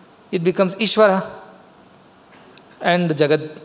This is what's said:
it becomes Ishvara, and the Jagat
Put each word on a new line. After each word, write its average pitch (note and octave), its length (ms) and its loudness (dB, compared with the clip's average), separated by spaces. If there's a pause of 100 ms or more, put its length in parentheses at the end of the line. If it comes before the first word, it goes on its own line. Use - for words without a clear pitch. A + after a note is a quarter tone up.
(320)
it F3+ 120 -2
becomes F#3 320 0
Ishvara, G3+ 540 2 (1500)
and F3+ 260 2
the D#3 60 0
Jagat D3+ 520 0